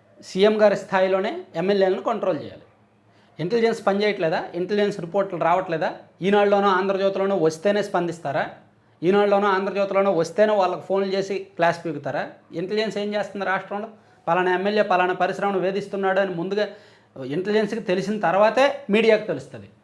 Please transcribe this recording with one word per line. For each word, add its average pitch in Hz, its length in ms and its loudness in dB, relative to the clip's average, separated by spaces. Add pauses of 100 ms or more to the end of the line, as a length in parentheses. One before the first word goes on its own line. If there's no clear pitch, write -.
(240)
సీఎం 214 380 2
గారి 202 140 6
స్థాయిలోనే 196 680 -2 (140)
ఎమ్మెల్యేలను 190 460 0
కంట్రోల్ 196 360 -2
చేయాలి. 113 240 -16 (800)
ఇంటెలిజెన్స్ 220 460 0
పని 196 180 0
చేయట్లేదా? 196 400 -2 (100)
ఇంటెలిజెన్స్ 202 460 -2
రిపోర్ట్లు 185 380 -4
రావట్లేదా? 170 540 0 (300)
ఈనాడులోనో 202 460 4
ఆంధ్రజ్యోతిలోనో 196 680 2
వస్తేనే 190 460 2
స్పందిస్తారా? 175 680 -4 (520)
ఈనాడులోనో 202 460 4
ఆంధ్రజ్యోతిలోనో 196 640 0
వస్తేనే 180 420 2
వాళ్ళకి 180 260 0
ఫోన్లు 190 340 -2
చేసి 196 240 -2
క్లాస్ 170 460 -2
పీకుతారా? 143 440 -6 (240)
ఇంటెలిజెన్స్ 202 460 -4
ఏం 208 160 -4
చేస్తుంది 202 300 -6
రాష్ట్రంలో? 190 440 -6 (400)
పలానా 180 260 2
ఎమ్మెల్యే 202 280 2
పలానా 180 320 2
పరిశ్రమను 185 440 -2
వేధిస్తున్నాడు 190 640 -2
అని 196 140 -2
ముందుగా 190 340 -4 (560)
ఇంటెలిజెన్స్కి 208 560 -2
తెలిసిన 190 400 -2
తర్వాతే 214 680 2
మీడియాకు 214 360 4
తెలుస్తుంది. 123 420 -10 (160)